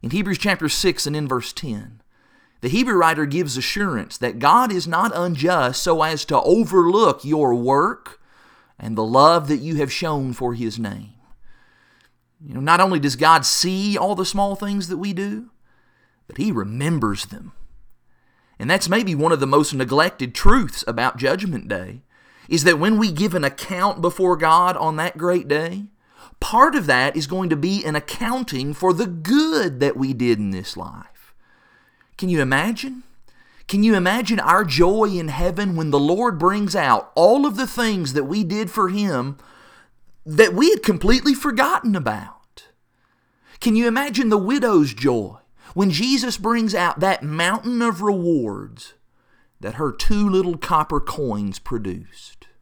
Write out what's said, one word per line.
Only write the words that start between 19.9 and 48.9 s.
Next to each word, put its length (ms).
truths 540
about 300
Judgment 500
Day, 320
is 160
that 140
when 180
we 160
give 220
an 100
account 560
before 380
God 400
on 180
that 220
great 300
day, 400
part 340
of 120
that 280
is 120
going 240
to 60
be 280
an 100
accounting 760
for 220
the 120
good 760
that 180
we 160
did 240
in 100
this 300
life. 560
Can 140
you 100
imagine? 640
Can 140
you 120
imagine 460
our 240
joy 460
in 180
heaven 480
when 140
the 100
Lord 380
brings 360
out 400
all 300
of 140
the 80
things 480
that 100
we 200
did 260
for 180
Him 480
that 260
we 160
had 140
completely 500
forgotten 640
about? 720
Can 160
you 140
imagine 400
the 80
widow's 560
joy 460
when 180
Jesus 460
brings 380
out 260
that 220
mountain 580
of 220
rewards 880